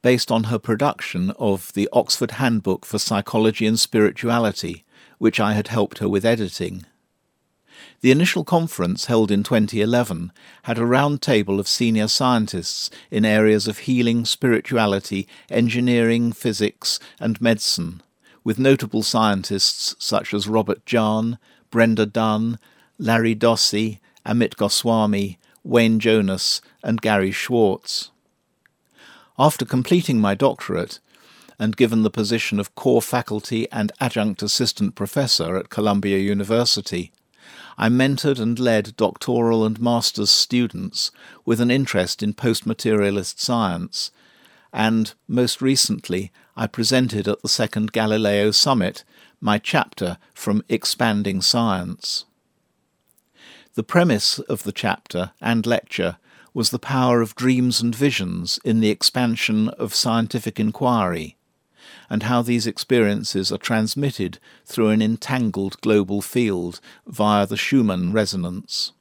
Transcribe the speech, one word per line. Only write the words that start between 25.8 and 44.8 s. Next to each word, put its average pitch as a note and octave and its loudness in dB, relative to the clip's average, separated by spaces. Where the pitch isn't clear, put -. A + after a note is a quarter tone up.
Jonas, G#2 2
and A2+ -2
Gary G2 2
Schwartz. - 0
After C#3 2
completing B2+ 0
my G2+ 2
doctorate, F#2+ -2
and G#2+ -2
given A2+ 2
the A2 2
position G#2+ -2
of - -8
core A#2+ 2
faculty A2+ -6
and G#2+ -4
adjunct G#2+ -4
assistant G#2 -2
professor G2 -2
at - -8
Columbia G2+ 0
University, G2+ -2
I A2+ 2
mentored C3+ 2
and A#2 0
led A2 0
doctoral A2+ 2
and A2 -2
master's A#2 0
students - -2
with A2+ 0
an A#2+ 2
interest A#2+ 0
in G#2+ -2
post-materialist G#2+ -2
science, G2 -2
and, A2 0